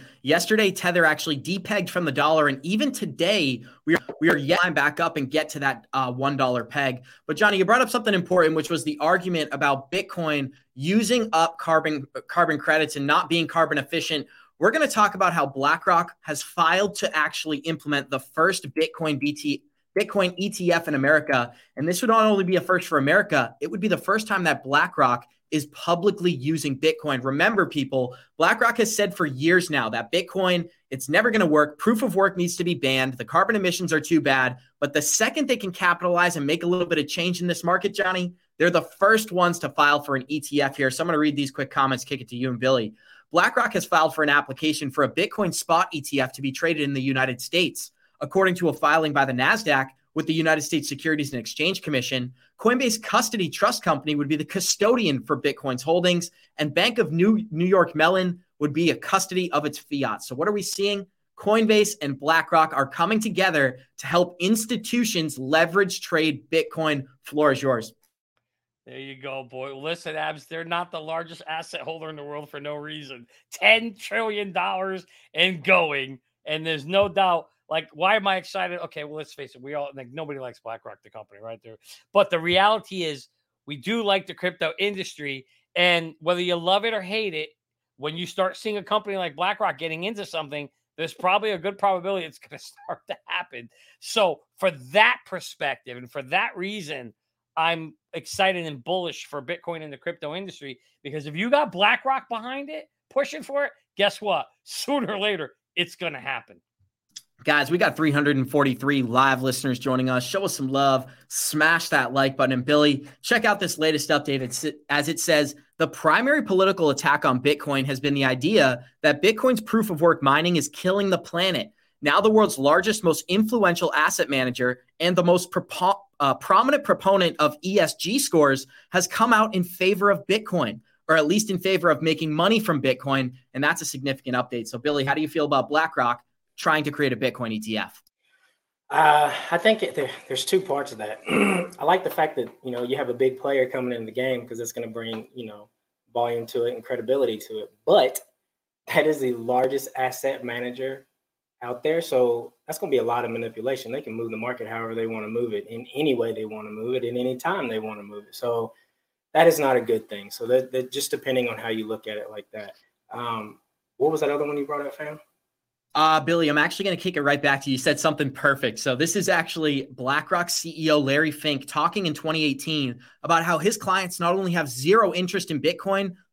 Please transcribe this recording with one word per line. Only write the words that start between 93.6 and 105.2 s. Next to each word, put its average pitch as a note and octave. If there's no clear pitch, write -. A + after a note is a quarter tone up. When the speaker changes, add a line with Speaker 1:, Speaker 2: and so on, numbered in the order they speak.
Speaker 2:
So F#3
for F#3
that A3+
perspective C#3
and B2
for D3
that F#3
reason, D#3
I'm E3
excited F3+
and C#3+
bullish F3
for D3
Bitcoin E3
in D#3
the C#3
crypto E3
industry, D#3
because C#3+
if D3+
you A3
got C#4
BlackRock A#3+
behind B3+
it, D#4
pushing C#4
for C#4+
it, A#3+
guess G3+
what? F3+
Sooner C4+
or G3